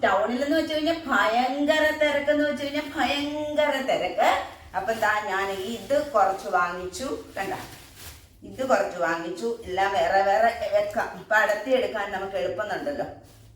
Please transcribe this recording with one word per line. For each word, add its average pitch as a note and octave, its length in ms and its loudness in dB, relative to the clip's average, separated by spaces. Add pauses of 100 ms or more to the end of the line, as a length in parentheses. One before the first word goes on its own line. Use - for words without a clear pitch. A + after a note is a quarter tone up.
ടൗണിൽ A3+ 400 2
എന്ന് D4+ 140 2
വെച്ച് D#4 160 0
കഴിഞ്ഞാൽ D#4 340 0
ഭയങ്കര C#4+ 760 2 (180)
തിരക്കെന്ന് D4 480 2
വെച്ച് C#4+ 140 -4
കഴിഞ്ഞാൽ C#4+ 320 -4
ഭയങ്കര D4 760 0 (160)
തിരക്ക്. - 400 2 (480)
അപ്പം A3 260 0
ദാ G#3+ 100 4 (180)
ഞാൻ G3 160 0 (260)
ഇത് A#3 240 -2 (160)
കുറച്ച് F#3+ 340 2 (120)
വാങ്ങിച്ചു, F3+ 500 -4 (260)
കണ്ട, F#3+ 180 -6 (960)
ഇത് B3+ 200 -6
കുറച്ച് F#3 380 2
വാങ്ങിച്ചു. E3+ 420 -4 (180)
എല്ലാം F#3+ 320 0
വേറെ F#3+ 300 4
വേറെ A3 200 4 (260)
വെക്കാം, D5+ 340 0 (100)
ഇപ്പം G#3+ 240 0
അടത്തി G#3+ 360 0
എടുക്കാൻ G3+ 320 -2
നമുക്ക് G3 260 -6
എളുപ്പമുണ്ടല്ലോ. G#3 680 -4 (480)